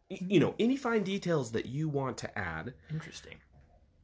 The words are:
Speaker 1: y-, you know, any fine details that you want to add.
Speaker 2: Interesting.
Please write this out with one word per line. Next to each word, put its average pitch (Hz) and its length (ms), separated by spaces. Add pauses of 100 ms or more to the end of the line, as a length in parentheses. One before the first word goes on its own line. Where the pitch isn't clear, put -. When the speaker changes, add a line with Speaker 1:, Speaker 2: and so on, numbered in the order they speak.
Speaker 1:
y-, 190 120
you 185 180
know, 110 200
any 247 180
fine 233 260
details 170 500
that - 120
you 151 240
want 135 300
to - 180
add. 87 380 (160)
Speaker 2:
Interesting. - 460 (680)